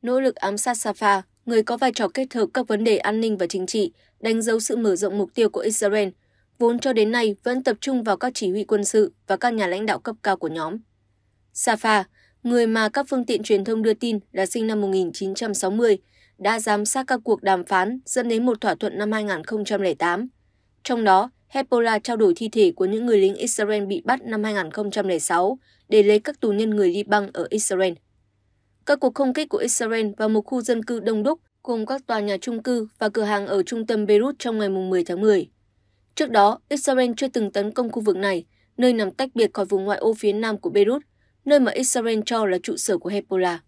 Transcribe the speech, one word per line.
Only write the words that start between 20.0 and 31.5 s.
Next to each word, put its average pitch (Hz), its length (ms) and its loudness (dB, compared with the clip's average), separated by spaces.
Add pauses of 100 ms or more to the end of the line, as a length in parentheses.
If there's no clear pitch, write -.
Trong 233 200 -2
đó, 202 280 4 (220)
Hezbollah 233 460 2
trao 233 180 -6
đổi 208 180 4
thi 226 140 -6
thể 208 260 4
của 185 100 0
những 220 200 -2
người 226 140 4
lính 190 160 4
Israel 214 500 -2
bị 190 200 -4
bắt 262 200 0
năm 220 180 -4
hai 214 100 -2
nghìn 180 180 -4
không 208 200 -6
trăm 196 160 -2
lẻ 175 120 0
sáu 190 400 0 (300)
để 214 140 6
lấy 208 160 6
các 294 200 -8
tù 220 120 0
nhân 214 180 0
người 202 240 2
Liban 202 400 0
ở 170 160 -6
Israel. 190 440 0 (920)
Các 285 140 2
cuộc 254 160 0
không 269 180 0
kích 302 160 -4
của - 80 -4
Israel 226 500 -2 (100)
vào 214 120 0
một 220 120 2
khu 247 200 -4
dân 226 220 0
cư 233 160 -6
đông 214 240 0
đúc 302 160 0 (240)